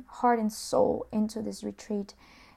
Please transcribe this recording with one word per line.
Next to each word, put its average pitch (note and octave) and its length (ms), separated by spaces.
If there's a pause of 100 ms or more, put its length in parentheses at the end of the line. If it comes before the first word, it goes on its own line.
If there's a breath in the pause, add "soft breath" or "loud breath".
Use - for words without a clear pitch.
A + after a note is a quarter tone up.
heart A#3+ 300
and G#3+ 160
soul - 580
into A3 300
this G#3 220
retreat. G3+ 500 (440 loud breath)